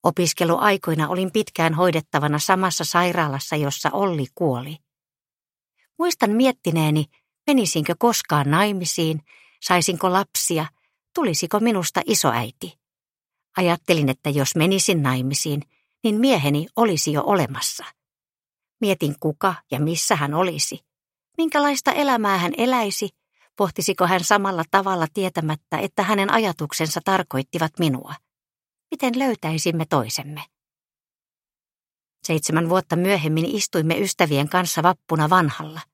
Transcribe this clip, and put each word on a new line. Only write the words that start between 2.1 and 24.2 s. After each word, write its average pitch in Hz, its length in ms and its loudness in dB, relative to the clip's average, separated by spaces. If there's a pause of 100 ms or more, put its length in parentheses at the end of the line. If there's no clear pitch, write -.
samassa 185 460 0
sairaalassa, 165 720 -2
jossa 143 340 -2
Olli 175 440 -2
kuoli. 143 440 -4 (1200)
Muistan 320 320 0
miettineeni, 165 760 2 (420)
menisinkö 170 520 2
koskaan 151 520 2
naimisiin, 170 720 0 (400)
saisinko 180 500 0
lapsia, 175 540 -2 (480)
tulisiko 208 460 -2
minusta 208 460 0
isoäiti. 127 720 -2 (800)
Ajattelin, 170 520 2
että 135 220 -2
jos 143 260 0
menisin 175 460 2
naimisiin, 135 600 -2 (420)
niin 214 160 2
mieheni 156 460 2 (100)
olisi 190 360 2
jo 147 100 0
olemassa. - 640 -2 (960)
Mietin, 180 400 0
kuka 160 340 -2 (160)
ja 131 100 -4
missä 160 360 0
hän 147 180 -2
olisi, 165 500 -2 (520)
minkälaista 285 560 0
elämää 226 460 2
hän 175 180 -2
eläisi, 226 520 0 (480)
pohtisiko 185 500 0
hän 175 180 2